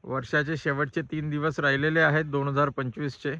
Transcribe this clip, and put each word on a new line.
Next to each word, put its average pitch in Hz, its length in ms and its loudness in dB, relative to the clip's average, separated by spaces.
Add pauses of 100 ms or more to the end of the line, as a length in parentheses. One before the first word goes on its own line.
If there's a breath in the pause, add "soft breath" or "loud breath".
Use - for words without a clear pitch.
वर्षाचे 139 540 -2
शेवटचे 143 460 -2
तीन 151 280 -4
दिवस 147 300 -2
राहिलेले 143 400 2
आहेत 156 240 4
दोन 143 240 0
हजार 143 200 2
पंचवीसचे. 139 720 -4